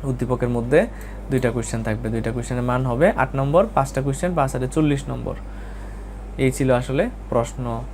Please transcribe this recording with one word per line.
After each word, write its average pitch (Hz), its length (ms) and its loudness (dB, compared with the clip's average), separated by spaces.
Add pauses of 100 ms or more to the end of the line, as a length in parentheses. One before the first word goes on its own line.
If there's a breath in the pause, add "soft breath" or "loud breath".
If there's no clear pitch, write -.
উদ্দীপকের 127 460 0
মধ্যে 123 380 4 (440 loud breath)
দুইটা 127 200 2
কোশ্চেন 113 320 -2
থাকবে, 113 260 -2
দুইটা 113 220 -2
কোশ্চেনের 123 320 -2
মান 123 220 2
হবে 131 260 4
আট - 240 0
নম্বর, 143 380 4
পাঁচটা 135 280 2
কোশ্চেন, 139 340 0
পাঁচ 139 200 2
আটে 127 120 -2
চল্লিশ 143 420 2
নম্বর। 123 260 -4 (1000 loud breath)
এই 131 140 4
ছিল 131 200 2
আসলে 131 380 2 (200)
প্রশ্ন 120 520 -2 (120)